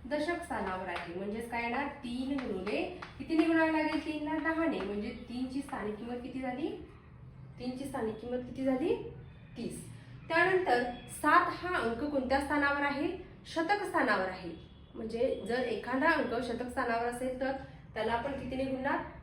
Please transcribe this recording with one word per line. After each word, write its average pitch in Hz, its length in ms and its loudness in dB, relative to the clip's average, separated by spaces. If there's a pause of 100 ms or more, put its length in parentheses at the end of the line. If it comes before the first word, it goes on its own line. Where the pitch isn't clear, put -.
दशक 302 380 -2
स्थानावर 190 460 -4
आहे. 175 260 -6
म्हणजेच 208 360 -4
काय 233 120 -2
येणार? 262 260 0
तीन 262 480 -4
गुणिले, 233 640 -2 (180)
कितीने 320 260 4
गुणावं 320 260 6
लागेल 302 340 2
तीनला? 302 340 -2
दहाने. 311 420 2
म्हणजे 208 300 -2 (180)
तीनची 254 320 -2
स्थानिक 208 360 -4
किंमत 240 260 -6
किती 262 180 -6
झाली? 262 480 -4 (720)
तीनची 254 260 -4
स्थानिक 220 300 -2
किंमत 240 220 -4
किती 247 280 -4
झाली? 269 480 2 (440)
तीस. - 340 -8 (380)
त्यानंतर 330 560 6 (260)
सात 349 400 6
हा 359 280 -2
अंक 233 260 0
कोणत्या 277 360 2
स्थानावर 285 420 4
आहे? 285 260 0 (380)
शतक 392 360 2
स्थानावर 233 460 2
आहे. 175 220 -6 (440)
म्हणजे 226 540 0
जर 240 100 2
एखादा 240 520 4
अंक 254 340 2
शतक 247 260 -4
स्थानावर 233 340 2
असेल 254 360 -2
तर 269 120 0 (420)
त्याला 220 180 0
आपण 254 200 0
कितीने 262 320 -2
गुणणार? 269 340 0 (240)